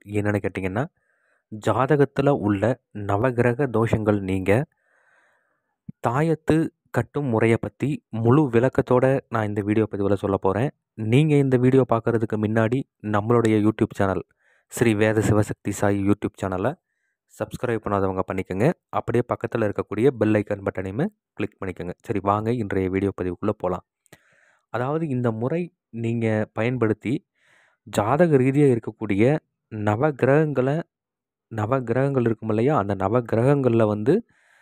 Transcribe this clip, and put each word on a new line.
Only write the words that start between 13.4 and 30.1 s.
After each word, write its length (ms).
YouTube 340
சேனல் 280
ஸ்ரீ 220
வேத 260
சிவசக்தி 520
சாயி 320
YouTube 340
சேனலை 340
சப்ஸ்கிரைப் 500
பண்ணாதவங்க 400
பண்ணிக்கோங்க. 420
அப்படியே 380
பக்கத்துல 380
இருக்கக்கூடிய 420
பெல் 260
ஐகான் 300
பட்டனையுமே 420
கிளிக் 240
பண்ணிக்கோங்க. 440
சரி, 220
வாங்க 280
இன்றைய 380
வீடியோ 240
பதிவுக்குள்ள 440
போலாம். 260
அதாவது, 340
இந்த 240
முறை 300
நீங்க 600
பயன்படுத்தி 600
ஜாதக 500
ரீதியா 320
இருக்கக்கூடிய 540
நவகிரகங்களை, 1040